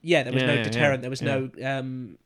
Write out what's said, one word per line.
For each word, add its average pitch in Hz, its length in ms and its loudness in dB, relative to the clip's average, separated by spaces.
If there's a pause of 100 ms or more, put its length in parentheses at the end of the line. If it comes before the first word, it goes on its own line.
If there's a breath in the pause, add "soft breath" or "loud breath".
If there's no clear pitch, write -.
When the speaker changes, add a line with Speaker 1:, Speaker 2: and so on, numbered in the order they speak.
Speaker 1:
yeah, 160 200 4
there 127 120 -4
was 131 80 2
Speaker 2:
Yeah, 127 60 2
Speaker 1:
no 120 60 4
Speaker 2:
yeah, 117 100 2
Speaker 1:
deterrent. 127 340 2
Speaker 2:
yeah. - 20 -8
Speaker 1:
There 127 100 -6
was 131 120 -6
Speaker 2:
Yeah. 135 240 0 (160)
Speaker 1:
no, 135 160 -2
um, 127 460 -8